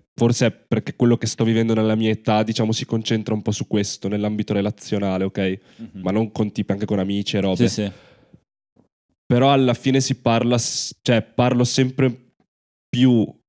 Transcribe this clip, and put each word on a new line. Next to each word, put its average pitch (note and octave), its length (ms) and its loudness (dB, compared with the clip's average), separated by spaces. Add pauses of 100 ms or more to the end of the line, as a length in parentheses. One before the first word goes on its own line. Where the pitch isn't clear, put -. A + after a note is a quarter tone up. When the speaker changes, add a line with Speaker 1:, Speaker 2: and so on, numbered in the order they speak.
(160)
Speaker 1:
forse B2 300 2
è A2+ 60 2
perché - 440 -6
quello A#2+ 220 4
che A2 100 -6
sto - 160 -4
vivendo A2+ 300 2
nella A2 220 0
mia A2 140 0
età, A2 340 0
diciamo, A2 280 -2
si - 140 -4
concentra A2+ 480 -4
un G#2+ 80 -2
po' A2 100 -2
su - 160 -6
questo, G#2 400 -4
nell'ambito G#2 460 -4
relazionale, G2+ 720 -2
ok? F#2+ 340 -4 (160)
Speaker 2:
Mhm. A2 280 -16
Speaker 1:
Ma F#2 80 -2
non G#2+ 200 0
con G#2+ 220 -4
tipi, - 180 -4
anche G2+ 140 -6
con G2+ 140 -2
amici G2+ 360 -2
e G2+ 60 0
robe. F#2+ 260 2
Speaker 2:
Sì, G#2 160 -2
sì. G2 80 -4 (1300)
Speaker 1:
Però B2 260 4
alla C3 240 4
fine C3+ 260 0
si C3 140 -2
parla A#2 420 2
s-, - 440 -6
cioè, A#2 200 2
parlo B2 420 0
sempre B2+ 680 0 (580)
più B2 340 4 (260)